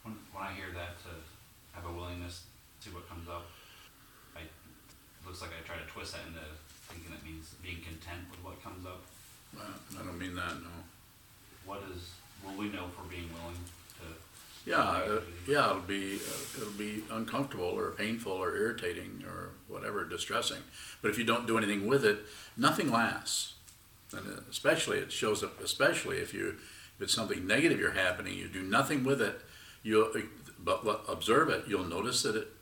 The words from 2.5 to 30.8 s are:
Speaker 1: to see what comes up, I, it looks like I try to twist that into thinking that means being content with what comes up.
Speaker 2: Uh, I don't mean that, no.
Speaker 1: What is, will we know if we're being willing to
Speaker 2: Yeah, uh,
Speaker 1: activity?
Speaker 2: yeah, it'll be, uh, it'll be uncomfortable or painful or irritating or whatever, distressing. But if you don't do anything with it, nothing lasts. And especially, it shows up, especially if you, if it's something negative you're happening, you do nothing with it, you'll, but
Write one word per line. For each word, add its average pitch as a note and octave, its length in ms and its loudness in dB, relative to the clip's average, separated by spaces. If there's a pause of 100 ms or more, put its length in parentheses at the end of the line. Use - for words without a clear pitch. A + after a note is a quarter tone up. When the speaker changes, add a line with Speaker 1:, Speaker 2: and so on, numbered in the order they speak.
Speaker 1:
to G#2+ 100 -14
see F#2+ 40 -12
what F2+ 160 -12
comes E2+ 180 -12
up, F2 200 -8 (880)
I, - 60 -12
it - 840 -20
looks F2 160 -12
like E2+ 100 -8
I E2 140 -12
try E2 120 -8
to D#2 140 -10
twist D2+ 220 -10
that - 140 -8
into E2+ 120 -10 (500)
thinking E2 220 -12
that D#2 120 -12
means D#2+ 400 -12
being E2+ 140 -6
content E2 420 -10 (100)
with F2+ 140 -14
what E2+ 180 -12
comes F2+ 240 -12
up. F2+ 160 -12 (560)
Speaker 2:
Uh, G#2 60 -12 (340)
I F#2 60 -10
don't F2 160 -8
mean F2+ 160 -4
that, F2 260 -4
no. E2+ 80 -14 (960)
Speaker 1:
What G2 160 -6 (140)
is, F2 160 -10 (320)
will F#2+ 180 -8
we G#2 60 0
know F2+ 240 -4
if - 80 -12
we're F2 100 -10
being F2 220 -8
willing E2+ 240 -8 (440)
to - 720 -14
Speaker 2:
Yeah, E2+ 120 4
uh, E2+ 160 4
Speaker 1:
activity? A2 340 2 (160)
Speaker 2:
yeah, C3+ 220 8
it'll F#2+ 120 2
be, G2 340 0
uh, - 460 -6
it'll G#2 160 -6
be G#2+ 320 -2
uncomfortable A2+ 540 -2
or F2+ 280 0
painful G#2 420 -2
or F2+ 240 0
irritating F#2 680 0
or F2+ 260 -8 (180)
whatever, G#2 340 -2
distressing. F2+ 540 0 (440)
But A2 100 4
if G#2+ 60 2
you A#2 60 2
don't A#2 240 4
do A2+ 100 6
anything G2+ 300 4
with C3+ 160 6
it, G#2 160 8 (380)
nothing D3+ 340 6
lasts. - 640 2 (580)
And G2 380 -8
especially, D3 480 4
it F#2+ 160 -2
shows G#2 320 2
up, - 180 -6
especially C#3+ 540 4
if - 160 -4
you, - 240 -2 (400)
if G2 60 -4
it's F#2 100 4
something G2 340 0
negative B2+ 320 6
you're F#2 120 4
happening, F#2 420 2
you F#2 160 -6
do F#2 140 -4
nothing C3 420 4
with C3 160 4
it, - 180 0 (420)
you'll, A2 300 6 (480)
but F#2+ 260 2